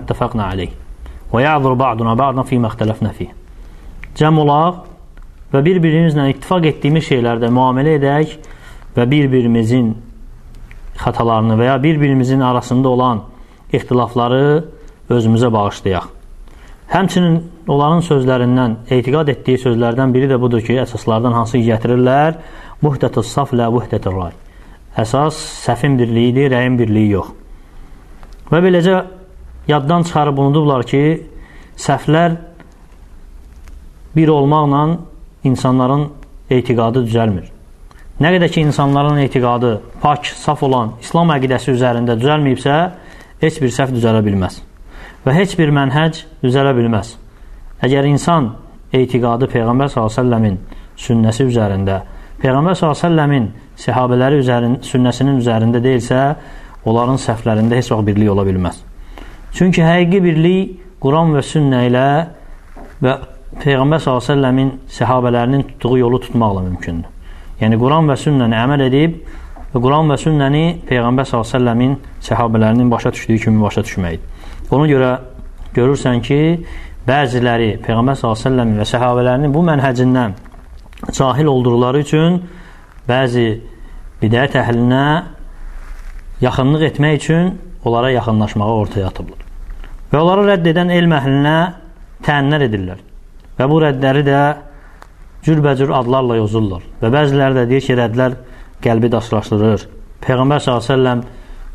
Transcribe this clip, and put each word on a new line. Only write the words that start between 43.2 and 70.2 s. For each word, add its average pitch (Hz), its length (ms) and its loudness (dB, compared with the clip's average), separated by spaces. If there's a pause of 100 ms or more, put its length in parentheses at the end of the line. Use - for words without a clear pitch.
heç 156 200 0
bir 123 120 0
səhv 131 220 -2
düzələ 113 300 2
bilməz. 98 340 -2 (640)
Və 135 80 2
heç 180 240 2
bir 151 160 2
mənhəc 147 480 0 (220)
düzələ 135 340 2
bilməz. 113 380 -2 (680)
Əgər 139 280 2
insan 143 420 0 (400)
etiqadı 123 560 0
Peyğəmbər 123 400 0
sallallahu 110 240 -2
əleyhi - 60 -2
və - 20 0
səlləmin 110 380 2 (480)
sünnəsi 113 420 2
üzərində, 98 540 0 (400)
Peyğəmbər 147 340 2
sallallahu 151 220 0
əleyhi - 20 -4
və 175 60 0
səlləmin 143 400 2 (360)
səhabələri 127 600 2
üzərin-, 123 420 0
sünnəsinin 127 560 2
üzərində 117 400 2
deyilsə, 127 400 2 (640)
onların 120 360 2
səhvlərində 113 580 0
heç 123 120 -2
vaxt 110 160 0
birlik 104 240 2
ola 98 140 0
bilməz. 92 360 -2 (760)
Çünki 180 260 4
həqiqi 175 400 4
birlik 175 560 2 (220)
Quran 156 340 2
və 135 100 0
sünnə 135 440 2
ilə 127 180 4 (960)
və 131 140 2 (460)
Peyğəmbər 143 380 2
sallallahu 127 200 0
əleyhi - 80 -8
və 147 40 2
səlləmin 135 360 2 (280)
səhabələrinin 123 680 0
tutduğu 123 320 -2
yolu 123 240 2
tutmaqla 104 420 0
mümkündür. 87 440 -6 (520)
Yəni, 110 180 2
Quran 151 300 2
və 135 80 2
sünnəni 120 400 0
əməl 135 300 2
edib 151 320 2 (540)
və 123 100 0
Quran 151 260 2
və 139 100 0
sünnəni 147 440 0 (240)